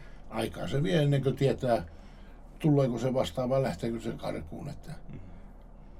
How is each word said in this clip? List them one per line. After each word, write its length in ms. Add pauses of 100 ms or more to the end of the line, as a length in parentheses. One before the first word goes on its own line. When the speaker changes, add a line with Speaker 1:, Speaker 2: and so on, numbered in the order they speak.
(300)
Speaker 1:
aikaa 380
se 140
vie 200
ennen 200
kuin 140
tietää, 480 (760)
tuleeko 400
se 160
vastaan 340
vai 140
lähteekö 380
se 120
karkuun. 560
Että 240 (200)
Speaker 2:
Mm. 60 (800)